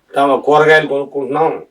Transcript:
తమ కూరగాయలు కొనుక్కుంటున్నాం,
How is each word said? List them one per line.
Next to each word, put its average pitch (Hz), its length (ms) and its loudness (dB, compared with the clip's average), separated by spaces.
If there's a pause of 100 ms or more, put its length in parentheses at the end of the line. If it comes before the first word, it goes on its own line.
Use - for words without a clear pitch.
(160)
తమ 139 200 0
కూరగాయలు 151 500 2
కొనుక్కుంటున్నాం, 127 840 -4